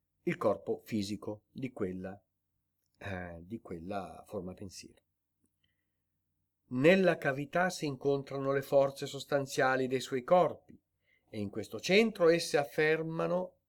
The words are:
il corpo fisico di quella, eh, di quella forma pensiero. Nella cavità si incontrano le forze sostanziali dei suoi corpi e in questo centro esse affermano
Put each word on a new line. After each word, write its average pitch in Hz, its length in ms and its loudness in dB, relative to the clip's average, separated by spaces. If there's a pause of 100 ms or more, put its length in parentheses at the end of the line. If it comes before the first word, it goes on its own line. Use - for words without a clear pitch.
(220)
il 175 140 -2
corpo - 480 0
fisico 107 680 -4
di 127 220 -8
quella, 95 460 -6 (800)
eh, 87 480 -10
di 110 160 -10
quella 90 680 -10
forma 90 280 -10
pensiero. - 480 -18 (1600)
Nella 165 520 4
cavità 147 500 0
si 160 180 -6
incontrano 139 680 -2
le 139 100 0
forze 139 440 4
sostanziali 135 800 0
dei 127 140 0
suoi 127 220 -4
corpi 160 580 2 (480)
e 110 120 -8
in 101 100 -4
questo - 280 -8
centro 202 500 4
esse 170 280 2
affermano 160 1000 0 (120)